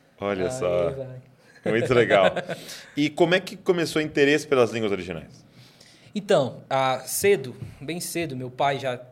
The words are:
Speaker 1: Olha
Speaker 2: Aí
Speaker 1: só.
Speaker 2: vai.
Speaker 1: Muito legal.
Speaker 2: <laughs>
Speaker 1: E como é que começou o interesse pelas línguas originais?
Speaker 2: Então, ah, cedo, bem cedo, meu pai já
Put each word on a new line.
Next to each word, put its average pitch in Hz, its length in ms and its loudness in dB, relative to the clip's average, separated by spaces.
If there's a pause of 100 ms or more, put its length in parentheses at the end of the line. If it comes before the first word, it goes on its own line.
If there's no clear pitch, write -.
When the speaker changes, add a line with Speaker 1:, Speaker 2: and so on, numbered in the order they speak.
(200)
Speaker 1:
Olha 101 260 0
Speaker 2:
Aí 87 40 -4
Speaker 1:
só. 87 400 0
Speaker 2:
vai. - 800 -10
Speaker 1:
Muito 120 220 0
legal. 101 400 6 (300)
Speaker 2:
<laughs> - 320 -18
Speaker 1:
E 147 120 0
como 165 260 2
é 196 60 2
que - 160 -10
começou 165 460 0
o - 20 -4
interesse 147 420 2
pelas 123 260 4
línguas 110 200 -2
originais? 87 560 -8 (640)
Speaker 2:
Então, 175 560 0
ah, 131 380 0
cedo, 143 480 0 (260)
bem 160 200 -8
cedo, 165 360 -6
meu 127 140 -10
pai 139 300 0
já 123 200 -4 (120)